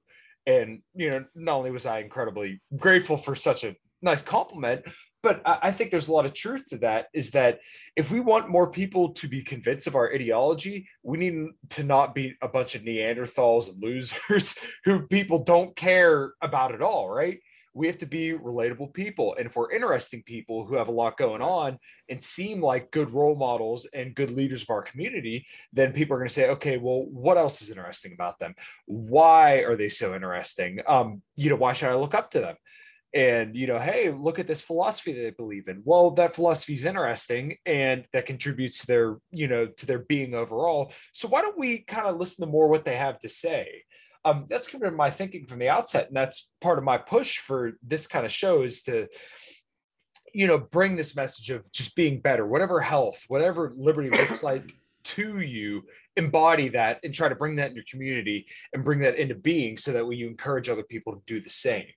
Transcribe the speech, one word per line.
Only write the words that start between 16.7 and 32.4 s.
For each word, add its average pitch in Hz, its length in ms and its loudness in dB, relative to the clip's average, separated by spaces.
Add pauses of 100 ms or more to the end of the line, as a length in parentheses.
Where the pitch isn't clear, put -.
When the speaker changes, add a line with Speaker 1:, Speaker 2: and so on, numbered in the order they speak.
Speaker 1:
at 110 80 -6
all, 156 280 0
right? 160 300 -2 (340)
We 147 140 -2
have 175 120 -4
to 160 80 -12
be 160 240 -4
relatable 120 600 -4
people. 185 420 -2
And 123 100 -4
if 123 100 -12
we're 117 160 -2
interesting 160 520 -2
people 113 420 -10
who 120 100 -4
have 117 120 0
a 117 60 -4
lot 113 240 0
going 110 240 -2
on 147 360 -2 (320)
and 127 120 -10
seem 196 400 -6
like 127 300 0
good 143 200 -2
role 147 240 2
models 120 580 -2
and 127 220 -10
good 135 160 -2
leaders 131 320 -2
of - 80 -8
our 104 100 -2
community, 135 640 -8 (260)
then 131 220 4
people 143 220 0
are 123 40 0
gonna 127 100 -4
say, 131 200 8
"Okay, 139 280 2
well, 127 280 0
what 139 320 4
else 156 240 4
is 104 80 -12
interesting 92 440 -14
about 87 260 -6
them? 87 160 -8 (300)
Why 147 760 8
are 120 160 2
they 104 140 0
so 95 260 -4
interesting? 92 720 -6
Um, 113 340 2 (140)
you 147 160 0
know, 135 60 2
why 123 160 4
should 127 160 -2
I 127 60 2
look 143 200 0
up - 160 -2
to 151 80 0
them?" 87 160 -4 (580)